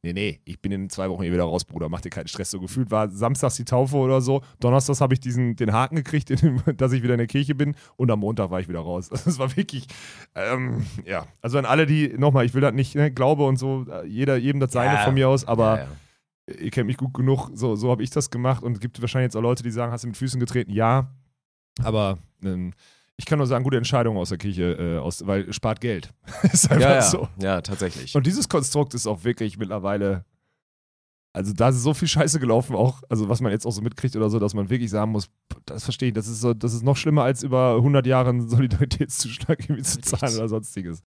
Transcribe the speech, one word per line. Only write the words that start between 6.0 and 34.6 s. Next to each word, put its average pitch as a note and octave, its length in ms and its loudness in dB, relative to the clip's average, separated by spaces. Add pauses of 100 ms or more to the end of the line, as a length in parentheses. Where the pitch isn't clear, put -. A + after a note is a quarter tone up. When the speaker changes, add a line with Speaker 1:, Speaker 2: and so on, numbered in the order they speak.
Speaker 1:
<laughs> - 20 0
in B2+ 60 2
dem, B2+ 240 4 (160)
dass C3 160 2
ich B2 100 0
wieder B2 100 2
in A#2 40 2
der A#2 100 0
Kirche C#3 260 0
bin C#3+ 220 0 (220)
und B2+ 120 2
am G#2+ 120 2
Montag G2+ 300 0
war F#2 100 -2
ich E2+ 80 -8
wieder F2 100 -6
raus. F2 360 -6
<laughs> B2 100 -6
Das E3 120 0
war C3 180 -2
wirklich, C#3+ 300 -4 (480)
ähm, A#2 520 -4 (200)
ja. F2+ 220 -6 (140)
Also A#2+ 180 -2
an C3 60 -2
alle, C#3+ 200 4
die, D3 320 2
nochmal, C3+ 280 4
ich B2 100 0
will C3+ 60 4
das C3+ 120 4
nicht, C3+ 220 -2
ne, D3 160 2
Glaube C3+ 340 2
und C3 120 2
so, C3 340 -4
äh, E2 160 -10
jeder, C3 300 0
jedem C#3 240 0
das B2+ 100 0
Seine A#2+ 240 2
Speaker 2:
Ja. G#2 80 2
Speaker 1:
von B2 100 2
mir C3+ 160 4
aus, C3+ 160 2
aber A2+ 320 4
Speaker 2:
Ja, C2+ 100 -8 (600)
ja. - 140 -12
Speaker 1:
ihr - 100 -6
kennt A#2+ 160 -2
mich B2+ 100 -4
gut C3 160 -4
genug, B2+ 400 0
so, A2 220 -2
so A#2 160 0
hab A2+ 80 2
ich B2+ 100 -4
das - 220 -2
gemacht B2 320 -2
und A#2+ 100 -4
es G2+ 60 -6
gibt A#2 220 -8
wahrscheinlich B2+ 260 0
jetzt G#2+ 80 -4
auch A2 80 -2
Leute, A#2+ 180 0
die A#2+ 100 -6
sagen, A#2 200 -4
hast A#2 140 -8
du - 20 -6
mit A2 100 -10
Füßen C3 220 -4
getreten? A#2+ 320 -2
Ja, A#2 400 2 (720)
aber, G#2 340 0 (260)
ähm, F2+ 280 -4 (460)
ich - 80 -12
kann D#3 120 0
nur C#3+ 80 2
sagen, B2 200 0
gute C3+ 120 2
Entscheidung A#2 400 0
aus F2 120 -4
der F#2+ 100 -4
Kirche, F2+ 400 -2
äh, E2+ 200 -2
aus, F2 280 -6
weil G2 260 -2
spart A2 280 -4
Geld. A2 300 -4 (320)
<laughs> C3+ 80 6
Ist - 200 4
einfach - 180 6
Speaker 2:
Ja, C#3 60 8
ja. C3 60 6
Speaker 1:
so. - 260 2 (120)
Speaker 2:
Ja, F#2+ 220 0
tatsächlich. F2+ 540 -6
Speaker 1:
Und C3+ 100 4
dieses G3 240 2
Konstrukt C#3+ 460 0
ist A#2 100 -4
auch G2+ 180 -4
wirklich A2 360 -2
mittlerweile, G2 680 -2 (1080)
also G2+ 200 -4
da A2+ 160 4
ist B2+ 120 2
so D3 120 2
viel D#3 160 0
Scheiße D3+ 320 2
gelaufen A#2+ 340 2
auch, A#2 320 2
also G#2+ 220 0
was A#2 100 0
man A2+ 140 0
jetzt G#2+ 120 -4
auch A#2 60 -2
so G2+ 100 -4
mitkriegt A#2 360 -4
oder A2 120 2
so, A2 80 0
dass G2+ 160 0
man G2 160 -2